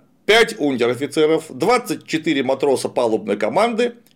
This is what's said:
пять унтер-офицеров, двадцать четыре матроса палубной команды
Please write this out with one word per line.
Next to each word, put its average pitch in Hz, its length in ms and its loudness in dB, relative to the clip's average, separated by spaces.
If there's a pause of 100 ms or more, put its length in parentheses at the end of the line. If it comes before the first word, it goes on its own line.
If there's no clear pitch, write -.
(240)
пять 220 360 4
унтер-офицеров, 143 880 0
двадцать 180 580 -2
четыре 156 380 -2
матроса 131 440 0
палубной 107 480 -2
команды 214 580 0 (220)